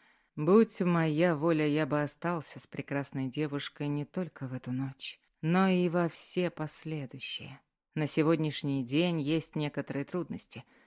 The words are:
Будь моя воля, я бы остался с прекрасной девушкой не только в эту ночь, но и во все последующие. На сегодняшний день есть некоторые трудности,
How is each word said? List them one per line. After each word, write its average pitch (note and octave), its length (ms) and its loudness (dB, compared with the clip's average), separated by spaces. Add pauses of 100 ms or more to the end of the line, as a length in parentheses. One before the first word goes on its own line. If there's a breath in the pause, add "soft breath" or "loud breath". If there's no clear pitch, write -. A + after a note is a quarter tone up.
(360 soft breath)
Будь G3 460 4
моя E3+ 540 4
воля, D#3 320 2
я D3+ 180 2
бы D3 160 0
остался D#3 580 -4
с - 60 -16
прекрасной C#3 640 -4
девушкой C#3+ 600 -4
не D3 180 -2
только D#3+ 420 -6
в B2 60 -6
эту B2+ 180 -6
ночь, C3+ 480 -6 (220)
но F3+ 260 4
и F3+ 220 4
во E3+ 200 2
все - 400 -4
последующие. C#3+ 1120 -10 (320)
На D3+ 140 0
сегодняшний D3+ 760 2
день D#3+ 380 2
есть D3+ 340 -2
некоторые C#3+ 500 -2
трудности, - 600 -8 (220 soft breath)